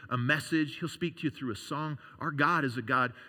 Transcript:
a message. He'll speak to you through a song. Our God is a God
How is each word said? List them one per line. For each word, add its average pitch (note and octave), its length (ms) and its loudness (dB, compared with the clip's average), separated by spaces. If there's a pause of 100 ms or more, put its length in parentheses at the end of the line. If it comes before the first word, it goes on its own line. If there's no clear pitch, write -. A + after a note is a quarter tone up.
(100)
a B2+ 80 2
message. D3+ 560 0
He'll E3 140 -4
speak E3+ 280 -4
to - 60 -12
you D3 80 0
through B2 220 -4
a G2+ 40 -8
song. D3+ 420 -4 (200)
Our D#3+ 120 -4
God D3+ 320 4
is B2 140 0
a B2 60 -2
God B2 320 2 (140)